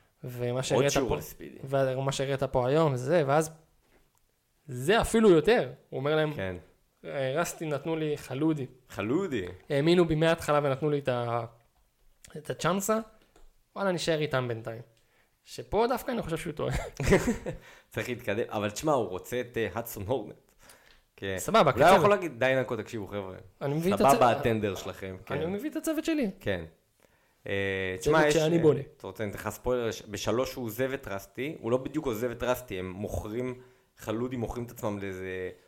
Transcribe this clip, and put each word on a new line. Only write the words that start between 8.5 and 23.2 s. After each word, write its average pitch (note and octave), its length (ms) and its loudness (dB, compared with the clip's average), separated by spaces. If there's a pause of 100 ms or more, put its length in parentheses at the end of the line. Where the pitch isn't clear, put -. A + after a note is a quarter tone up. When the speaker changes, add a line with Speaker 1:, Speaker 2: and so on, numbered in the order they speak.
Speaker 2:
חלודי. B2 560 -2 (260)
Speaker 1:
האמינו E3 380 4
בי D#3+ 60 2
מההתחלה D#3+ 480 2
ונתנו C#3+ 280 0
לי D3 80 2
את C#3 100 -2
ה-, A#2+ 360 -2 (920)
את - 140 -10
הצ'אנסה, G3 480 0 (760)
וואלה, G3 160 0
נשאר D#3+ 280 0
איתם C3+ 280 0
בינתיים." A2+ 340 -8 (600)
שפה F#3 440 -2
דווקא A#3+ 240 -2
אני G#3+ 100 -2
חושב D#3+ 140 -4
שהוא D#3+ 160 -6
טועה. C3 220 -2 (580)
Speaker 2:
<laughs> - 580 -10
צריך A2+ 180 -6
להתקדם, A#2 400 -4
אבל G#2 220 -2
תשמע, D3+ 220 -2
הוא A#2 160 0
רוצה F#2 320 -6
את, B2 180 -8
אה, A2 160 0
הדסון A2 320 -8
הורנט. A2+ 280 -6 (840)
כן. G2 220 -6
Speaker 1:
סבבה, G3+ 220 2
Speaker 2:
אולי C3+ 240 6
הוא E3 40 10
Speaker 1:
קיצר. G3 100 10
Speaker 2:
יכול G3 120 6
להגיד, F3 280 0
"די B2+ 180 4
לנקות, B2 220 0
תקשיבו, G#2 280 -8
חבר'ה. F#2+ 280 -8 (260)